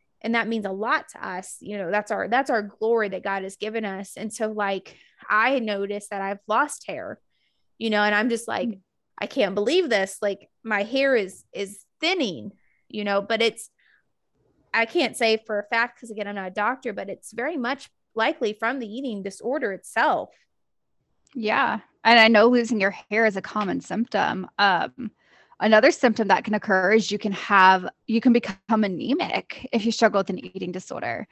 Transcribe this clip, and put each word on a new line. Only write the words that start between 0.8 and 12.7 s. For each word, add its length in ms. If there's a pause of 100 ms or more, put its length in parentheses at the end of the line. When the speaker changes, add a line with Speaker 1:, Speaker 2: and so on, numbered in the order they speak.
Speaker 1:
to 180
us. 360
You 160
know, 120
that's 220
our, 160
that's 220
our 120
glory 460
that 160
God 200
has 120
given 300
us. 320
And 160
so, 180
like, 460 (320)
I 300
noticed 500
that 120
I've 240
lost 400
hair, 360 (560)
you 120
know, 140
and 100
I'm 140
just 180
like, 220
Speaker 2:
Mm. 140 (380)
Speaker 1:
"I 80
can't 280
believe 340
this. 320
Like, 280 (120)
my 220
hair 320
is, 380
is 320 (160)
thinning," 500 (380)